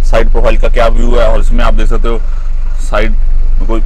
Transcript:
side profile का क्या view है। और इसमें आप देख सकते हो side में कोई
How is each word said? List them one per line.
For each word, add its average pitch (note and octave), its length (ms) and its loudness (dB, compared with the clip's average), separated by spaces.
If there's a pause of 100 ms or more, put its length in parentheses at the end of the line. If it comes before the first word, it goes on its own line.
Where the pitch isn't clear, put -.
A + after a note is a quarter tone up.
side A#2 260 0
profile A2+ 300 2
का B2 100 0
क्या A#2 180 0
view A#2 220 0
है। B2 180 2
और - 120 0
इसमें A#2+ 240 2
आप A2 100 2
देख G#2+ 140 2
सकते A2 200 0
हो A#2 120 -2 (600)
side A2 300 -2 (400)
में - 160 0
कोई - 180 -2